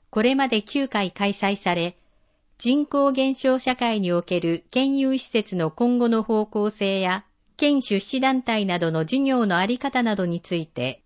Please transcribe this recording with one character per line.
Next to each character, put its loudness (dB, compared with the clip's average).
こ -2
れ 2
ま 0
で 0
九 -2
回 -2
開 -2
催 -2
さ -2
れ、 -4
人 0
口 2
減 0
少 0
社 -2
会 0
に 0
お 2
け -2
る -2
県 2
有 2
施 -12
設 -2
の 0
今 0
後 2
の 2
方 0
向 -2
性 -2
や、 -2
県 2
出 0
資 -4
団 2
体 -2
な 0
ど 0
の 0
事 0
業 2
の 2
あ 2
り 0
方 -2
な 0
ど 0
に -2
つ -4
い -4
て、 -6